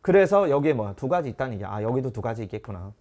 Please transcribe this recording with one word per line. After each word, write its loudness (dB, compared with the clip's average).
그래서 6
여기에 2
뭐야? -2
두 -8
가지 -2
있다는 -6
얘기야. -8
아, -6
여기도 -2
두 -8
가지 -6
있겠구나. -12